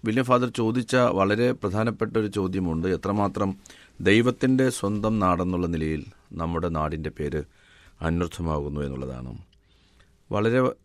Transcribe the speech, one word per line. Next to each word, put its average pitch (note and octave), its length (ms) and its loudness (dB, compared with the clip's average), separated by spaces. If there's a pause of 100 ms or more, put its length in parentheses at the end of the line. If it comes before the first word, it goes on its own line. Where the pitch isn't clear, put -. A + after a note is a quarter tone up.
വില്യം A2+ 220 0
ഫാദർ B2 260 2
ചോദിച്ച A#2 440 0 (160)
വളരെ G#2 420 2
പ്രധാനപ്പെട്ട G#2+ 640 -2
ഒരു G#2+ 140 0
ചോദ്യമുണ്ട്. F#2 580 0
എത്രമാത്രം G2 640 0 (480)
ദൈവത്തിൻ്റെ B2 720 4
സ്വന്തം G#2 480 -2
നാടെന്നുള്ള F2+ 480 2
നിലയിൽ D#2 340 -2 (320)
നമ്മുടെ E2 380 -4
നാടിൻ്റെ D#2 400 -4
പേര് D2 320 -4 (580)
അന്വർത്ഥമാകുന്നു D#2+ 800 -2
എന്നുള്ളതാണ്. B1+ 520 -8 (960)
വളരെ A2+ 300 2 (260)